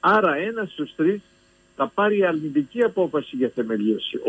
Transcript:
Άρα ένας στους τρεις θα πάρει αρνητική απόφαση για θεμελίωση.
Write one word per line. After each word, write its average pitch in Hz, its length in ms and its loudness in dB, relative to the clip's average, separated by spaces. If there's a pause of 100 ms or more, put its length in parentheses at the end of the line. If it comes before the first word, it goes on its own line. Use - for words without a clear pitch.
Άρα 185 360 4
ένας 208 340 -6
στους - 260 -8
τρεις 190 240 2 (560)
θα 139 100 0
πάρει 208 380 2
αρνητική 156 580 0
απόφαση 170 540 -2
για 123 180 0
θεμελίωση. 110 760 -2